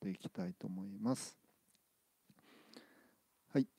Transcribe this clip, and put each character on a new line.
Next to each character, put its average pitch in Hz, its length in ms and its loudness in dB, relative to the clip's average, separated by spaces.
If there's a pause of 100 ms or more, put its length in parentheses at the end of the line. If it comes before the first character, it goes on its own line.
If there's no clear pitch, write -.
て 98 100 0
い 92 60 -2
き - 120 -8
た - 180 -2
い 180 80 -4
と - 120 -8
思 92 180 -4
い 98 140 -8
ま 120 160 4
す。 - 240 -4 (2250)
は 139 80 8
い、 - 80 4 (100)